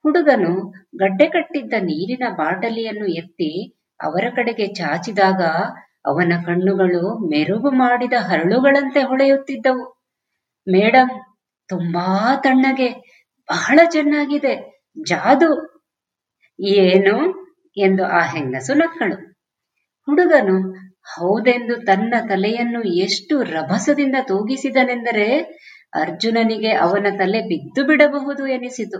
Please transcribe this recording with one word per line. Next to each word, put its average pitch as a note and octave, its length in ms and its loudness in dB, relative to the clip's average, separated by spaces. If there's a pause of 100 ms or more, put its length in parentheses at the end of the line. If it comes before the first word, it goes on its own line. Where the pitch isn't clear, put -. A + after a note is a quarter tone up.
ಹುಡುಗನು C#4+ 460 2 (440)
ಗಡ್ಡೆ F#3+ 320 2
ಕಟ್ಟಿದ್ದ D4+ 520 -4
ನೀರಿನ F#3 500 -4
ಬಾಟಲಿಯನ್ನು G#3 760 -4
ಎತ್ತಿ E3+ 680 -6 (280)
ಅವರ E3+ 220 -2 (120)
ಕಡೆಗೆ A3+ 320 -2
ಚಾಚಿದಾಗ F#3+ 760 -2 (640)
ಅವನ E3+ 280 2 (120)
ಕಣ್ಣುಗಳು F#3 840 0
ಮೆರುಗು F#3 420 0
ಮಾಡಿದ B3 460 2
ಹರಳುಗಳಂತೆ B3+ 840 2
ಹೊಳೆಯುತ್ತಿದ್ದವು. C4 840 0 (840)
"ಮೇಡಮ್, A3+ 440 4 (580)
ತುಂಬಾ F#3 680 0
ತಣ್ಣಗೆ, C4 540 2 (600)
ಬಹಳ - 300 4 (100)
ಚೆನ್ನಾಗಿದೆ, D4 960 -2 (200)
ಜಾದು." B3 460 2 (1080)
"ಏನು?" G3 560 4 (600)
ಎಂದು F#3+ 280 2
ಆ F3 140 2
ಹೆಂಗಸು C3+ 540 -4
ನಕ್ಕಳು. D4+ 640 -2 (720)
ಹುಡುಗನು C#4+ 500 4 (480)
ಹೌದೆಂದು A3+ 800 -2
ತನ್ನ G#3+ 280 0 (140)
ತಲೆಯನ್ನು A#3 540 -2
ಎಷ್ಟು G3 600 -2
ರಭಸದಿಂದ A#3+ 720 -2 (120)
ತೂಗಿಸಿದನೆಂದರೆ, A#3+ 1000 0 (680)
ಅರ್ಜುನನಿಗೆ A3 800 0
ಅವನ G3 360 2 (100)
ತಲೆ G3 240 0
ಬಿದ್ದು F#3 440 -4
ಬಿಡಬಹುದು C#4 640 2
ಎನಿಸಿತು. A#3+ 520 -8